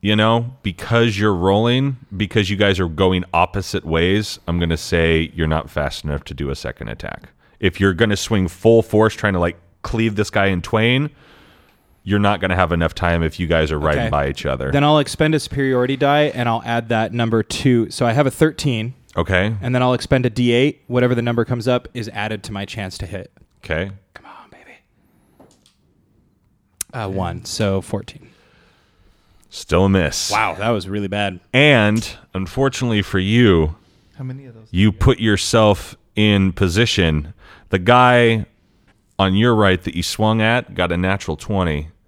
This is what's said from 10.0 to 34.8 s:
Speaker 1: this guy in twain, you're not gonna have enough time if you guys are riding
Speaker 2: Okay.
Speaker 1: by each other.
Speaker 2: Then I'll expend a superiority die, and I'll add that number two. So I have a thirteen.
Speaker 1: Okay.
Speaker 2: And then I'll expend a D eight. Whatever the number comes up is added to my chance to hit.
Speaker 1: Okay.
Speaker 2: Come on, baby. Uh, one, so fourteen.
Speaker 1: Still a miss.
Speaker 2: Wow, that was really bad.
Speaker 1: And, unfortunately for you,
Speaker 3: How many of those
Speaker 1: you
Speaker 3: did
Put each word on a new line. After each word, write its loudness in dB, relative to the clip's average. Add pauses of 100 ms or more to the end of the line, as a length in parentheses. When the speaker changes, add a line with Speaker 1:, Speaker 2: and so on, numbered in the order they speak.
Speaker 1:
this -2
guy 0
in 0
twain, 0 (960)
you're 0
not 2
gonna 0
have 2
enough 0
time 0
if -4
you -2
guys 2
are -2
riding 0
Speaker 2:
Okay. -2
Speaker 1:
by -2
each -8
other. -4
Speaker 2:
Then 2
I'll 4
expend -2
a 0
superiority -2
die, 2 (100)
and -2
I'll -2
add -4
that -2
number 0
two. 0
So -4
I 2
have 2
a 0
thirteen. -2 (220)
Speaker 1:
Okay. 0
Speaker 2:
And -4
then 2
I'll 2
expend 0
a 2
D 0
eight. 2
Whatever 2
the -2
number 0
comes -4
up -2
is -10
added -6
to -12
my -6
chance -10
to -8
hit. -12 (340)
Speaker 1:
Okay. -4 (220)
Speaker 2:
Come -20
on, -20
baby. -20 (2250)
Uh, -6
one, -6
so -2
fourteen. -12 (1200)
Speaker 1:
Still 0
a 4
miss. 0
Speaker 2:
Wow, -2
that -4
was -4
really -6
bad. -4 (140)
Speaker 1:
And, 4 (260)
unfortunately -2
for -2
you, 4 (420)
Speaker 3:
How -14
many -14
of -20
those -20
Speaker 1:
you -2
Speaker 3:
did 6